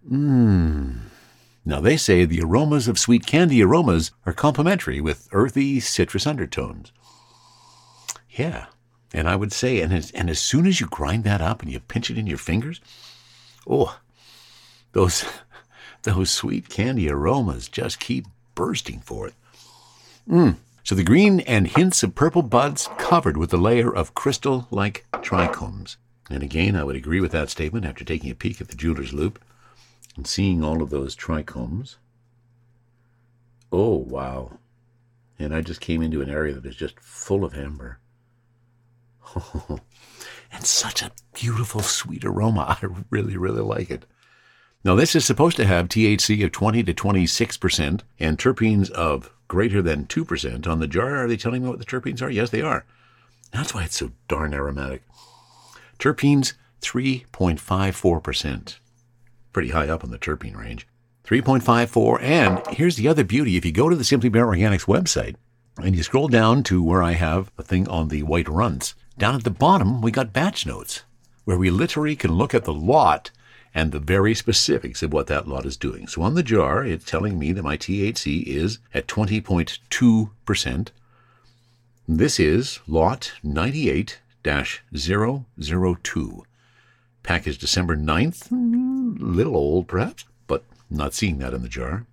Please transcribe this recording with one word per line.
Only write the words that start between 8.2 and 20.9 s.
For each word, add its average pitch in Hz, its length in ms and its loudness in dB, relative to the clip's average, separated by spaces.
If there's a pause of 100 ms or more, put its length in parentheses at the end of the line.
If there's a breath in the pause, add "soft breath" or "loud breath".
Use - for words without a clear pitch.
Yeah. 131 360 -6 (460)
And 78 160 0
I 90 60 2
would 98 180 -2
say, 123 280 0
and 82 120 0
as, 80 200 -2
and 85 180 -2
as 78 80 -4
soon 160 280 2
as 185 140 2
you - 60 -4
grind 87 380 -4
that 101 160 2
up 85 220 -2
and 73 100 -10
you 62 80 -10
pinch - 300 -6
it 113 80 -6
in 107 100 -4
your 71 100 -4
fingers, 143 420 -4 (880 loud breath)
oh, - 300 0 (920 soft breath)
those, 92 320 2 (400 loud breath)
<laughs> - 380 -20
those 95 280 0
sweet - 380 -4
candy 107 420 0
aromas 78 580 0
just - 300 -6
keep - 280 -6 (280)
bursting - 460 -6
forth. - 340 -12 (960 soft breath)
Mm. 165 280 6 (280)
So - 100 -2